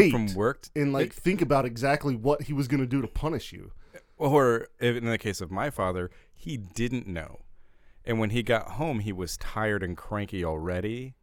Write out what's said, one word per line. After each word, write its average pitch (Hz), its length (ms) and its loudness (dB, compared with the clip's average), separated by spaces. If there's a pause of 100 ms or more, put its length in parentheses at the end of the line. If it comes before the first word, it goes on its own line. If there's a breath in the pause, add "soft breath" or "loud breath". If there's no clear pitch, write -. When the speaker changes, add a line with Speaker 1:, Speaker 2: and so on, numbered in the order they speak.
Speaker 1:
wait 190 120 10
Speaker 2:
from 107 220 0
work 107 420 0
Speaker 1:
and, 143 160 2
like, 139 160 2
Speaker 2:
it - 60 -16
Speaker 1:
think 180 280 0
about 135 240 4
exactly 135 480 0
what 143 280 2
he 143 100 -6
was 139 160 0
gonna 131 180 2
do 131 160 0
to 110 60 -2
punish - 440 -4
you. 95 200 -14 (440 loud breath)
Speaker 2:
Or 135 520 6 (100)
if, 120 180 4
in 117 80 -4
the 117 140 2
case 101 220 -4
of 87 100 -8
my 101 200 -2
father, 92 400 -2 (220 soft breath)
he 165 240 -8
didn't 113 520 -2
know. 80 320 -8 (640)
And 117 140 0
when 110 120 2
he 120 120 2
got 110 300 2
home, 127 280 -2
he 104 120 -2
was 90 240 -4
tired 107 460 -2
and 90 140 -2
cranky 101 480 -4
already 92 800 -4